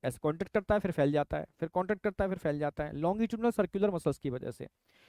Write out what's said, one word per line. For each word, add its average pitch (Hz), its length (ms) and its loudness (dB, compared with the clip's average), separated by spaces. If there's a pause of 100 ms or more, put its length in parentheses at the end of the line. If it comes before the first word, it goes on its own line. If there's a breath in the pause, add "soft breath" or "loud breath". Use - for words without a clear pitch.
ऐसे 127 140 -2
कॉन्ट्रैक्ट 160 360 -2
करता 208 200 2
है 208 60 4
फिर 190 100 -2
फैल 147 220 2
जाता 147 240 0
है, 151 100 -6 (140)
फिर 165 80 -4
कॉन्ट्रैक्ट 185 340 -2
करता 202 220 -2
है 190 60 0
फिर 185 80 -2
फैल 147 200 0
जाता 147 260 -2
है, 151 80 -8
longitudinal 214 600 0
सर्कुलर 196 380 2
मसल्स 156 280 0
की 139 120 -4
वजह 123 200 -4
से, - 180 -12 (400 soft breath)